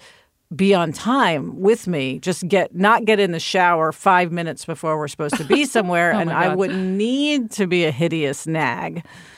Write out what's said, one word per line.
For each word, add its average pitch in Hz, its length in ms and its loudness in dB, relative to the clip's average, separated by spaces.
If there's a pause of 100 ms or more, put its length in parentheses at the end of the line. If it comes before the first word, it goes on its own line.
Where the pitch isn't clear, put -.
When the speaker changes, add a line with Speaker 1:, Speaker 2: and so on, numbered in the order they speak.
(560)
Speaker 1:
be 196 180 4
on 170 180 2
time 180 680 0
with 214 260 2
me, 143 320 -2
just 180 300 -6
get, 185 260 0
not 208 300 2
get 208 160 2
in 190 120 2
the 165 60 -4
shower 170 540 2
five 180 400 2
minutes 170 320 -6
before 156 340 -4
we're 151 100 -4
supposed 151 280 -6
to 165 80 -6
be 285 200 2
Speaker 2:
<laughs> 269 120 -4
Speaker 1:
somewhere, 175 380 2
Speaker 2:
Oh - 40 0
Speaker 1:
and 170 120 0
Speaker 2:
my - 60 -2
Speaker 1:
I 180 120 2
Speaker 2:
God. 170 100 0
Speaker 1:
wouldn't 185 380 -2
need 262 560 0
to 196 160 -2
be 175 160 2
a 156 80 2
hideous 151 540 -2
nag. 160 580 -4 (340)